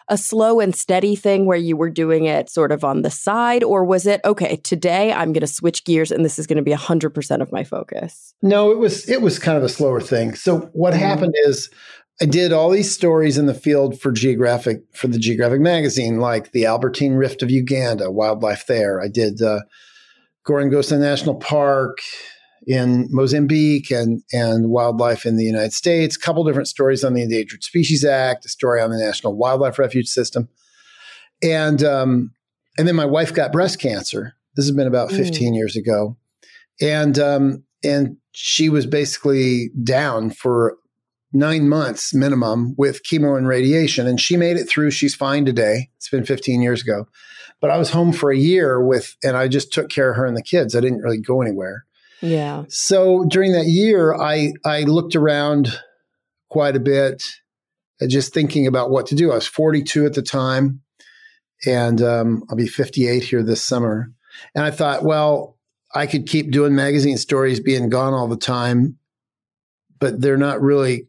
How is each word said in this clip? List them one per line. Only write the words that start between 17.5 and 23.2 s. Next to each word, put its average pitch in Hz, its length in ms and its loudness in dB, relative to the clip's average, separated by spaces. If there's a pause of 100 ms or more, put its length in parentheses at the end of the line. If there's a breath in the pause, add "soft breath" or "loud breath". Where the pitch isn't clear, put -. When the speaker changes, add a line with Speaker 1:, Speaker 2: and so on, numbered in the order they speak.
Speaker 2:
Uganda, 127 600 0
wildlife 107 560 -2
there. 101 340 0
I 98 80 -6
did, 107 320 -2
uh, 107 200 0 (840 soft breath)
Gorongosa 143 520 0
National 143 360 0
Park 139 640 0 (720 loud breath)
in 123 440 2
Mozambique 147 800 2